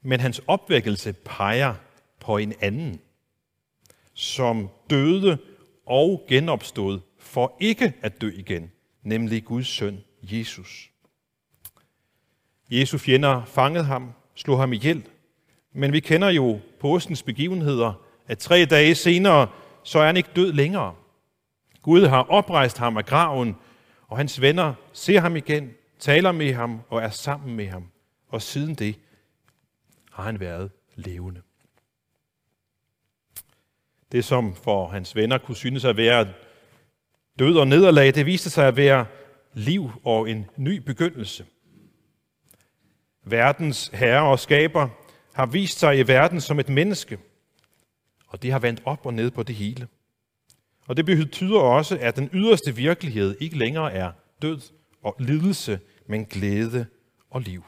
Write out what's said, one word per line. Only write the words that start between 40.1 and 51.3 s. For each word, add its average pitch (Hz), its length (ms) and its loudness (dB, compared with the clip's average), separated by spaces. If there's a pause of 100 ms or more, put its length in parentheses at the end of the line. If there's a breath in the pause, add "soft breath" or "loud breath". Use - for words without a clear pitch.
en 110 160 -6 (120)
ny 147 200 -4
begyndelse. 135 680 -8 (1800)
Verdens 131 680 0
herre 123 280 2
og 139 180 4
skaber 151 500 2 (440 soft breath)
har 135 120 -2
vist 170 340 -4
sig 143 200 4
i 120 80 4
verden 151 340 4
som 147 180 -4
et 135 100 -4
menneske, 147 500 -2 (1080)
og - 140 -16
det 123 100 -4
har 131 80 0
vendt 117 260 -2
op 147 200 -8
og 123 80 -6
ned 117 180 -2
på 117 120 -8
det 117 120 -8
hele. 117 320 -8 (1000)
Og 127 100 -4
det 160 80 0
betyder 185 540 2